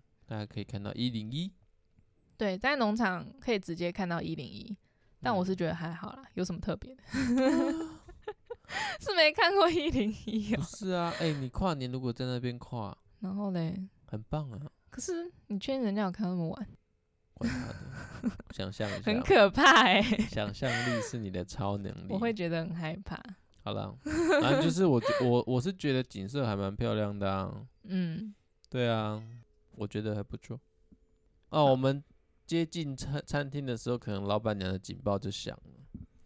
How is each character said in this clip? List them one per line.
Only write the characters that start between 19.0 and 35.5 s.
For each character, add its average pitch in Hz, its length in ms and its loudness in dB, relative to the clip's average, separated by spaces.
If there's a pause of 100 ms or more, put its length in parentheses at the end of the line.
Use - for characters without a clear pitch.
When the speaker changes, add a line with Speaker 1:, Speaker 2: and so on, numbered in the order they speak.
Speaker 1:
下。 - 0 -
Speaker 2:
很 233 200 2
可 - 260 8
怕 269 360 8
欸。 196 180 6 (260)
Speaker 1:
想 104 240 -4
象 127 180 -2
力 120 320 0
是 123 160 -6
你 104 120 -4
的 90 140 -4
超 101 340 -2
能 98 160 -6
力。 - 160 -12
Speaker 2:
我 190 80 -2
会 233 140 0
觉 180 160 -4
得 165 120 0
很 160 140 -6
害 165 200 -4 (100)
怕。 - 140 -8 (460)
Speaker 1:
好 104 80 -4
啦， 104 220 -6 (480)
反 123 100 4
正 269 100 4
就 269 80 4
是 190 140 2
我 135 160 6
觉-， 494 60 -2 (100)
<laughs> 571 80 2
我， 120 220 4
我 123 140 2
是 180 120 -2
觉 151 200 -2
得 127 100 2
景 98 260 -8
色 135 180 -2
还 107 80 0
蛮 98 200 -2
漂 113 200 0
亮 104 220 0
的 101 140 0
啊。 98 360 -4 (180)
Speaker 2:
嗯。 185 500 -4 (340)
Speaker 1:
对 123 220 0
啊， 107 320 0 (500)
我 104 140 -6
觉 104 160 -4
得 107 120 -2
还 101 80 -4
不 104 140 -10
错。 - 240 -12 (880)
哦， 156 100 2
Speaker 2:
好。 151 60 8
Speaker 1:
我 135 120 8
们 135 260 2 (440)
接 165 200 2
近 156 280 -6
餐-， 143 320 -4
餐 143 240 -2
厅 139 140 -6
的 123 120 -2
时 - 120 -6
候， 123 80 2
可 110 160 -6
能 101 120 -2
老 101 140 2
板 107 200 0
娘 92 120 -2
的 95 80 -2
警 92 240 -10
报 101 160 2
就 98 120 -4
响 - 260 -8